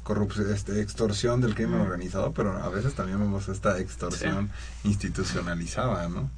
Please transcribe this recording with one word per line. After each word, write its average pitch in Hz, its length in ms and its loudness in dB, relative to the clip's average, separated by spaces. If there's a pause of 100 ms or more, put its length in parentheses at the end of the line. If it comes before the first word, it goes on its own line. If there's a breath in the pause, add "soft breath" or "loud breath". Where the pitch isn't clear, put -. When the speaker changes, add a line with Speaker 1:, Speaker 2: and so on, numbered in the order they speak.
Speaker 1:
corrup-, 104 500 0
este, 101 260 0
extorsión 113 600 2
del 110 160 2
crimen 113 240 2
Speaker 2:
Mm. - 20 4
Speaker 1:
organizado, 92 500 0
pero 98 240 0
a 90 120 -4
veces 107 260 0
también 95 240 -2
vemos 98 300 2
esta 95 320 2
extorsión 95 680 -2 (360 loud breath)
Speaker 3:
Sí. 104 60 4
Speaker 1:
institucionalizada, 90 1160 0
¿no? - 300 -2